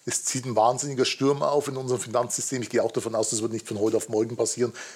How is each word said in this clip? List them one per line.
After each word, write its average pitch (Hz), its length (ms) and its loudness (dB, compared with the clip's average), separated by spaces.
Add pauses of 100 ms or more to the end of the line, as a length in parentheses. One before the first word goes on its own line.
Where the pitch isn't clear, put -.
es - 180 -2
zieht 127 200 -2
ein 127 100 -2
wahnsinniger 127 500 4
Sturm 143 380 2
auf 143 240 2
in 135 100 -6
unserem 127 240 -2
Finanzsystem. 123 640 -2
Ich 107 80 -8
gehe 120 140 2
auch 117 80 0
davon 113 240 -2
aus, 110 140 0
das 107 120 -2
wird 113 100 -2
nicht 110 140 -6
von 107 140 -4
heute 110 160 2
auf 101 120 -2
morgen 113 280 0
passieren, 113 360 0 (240)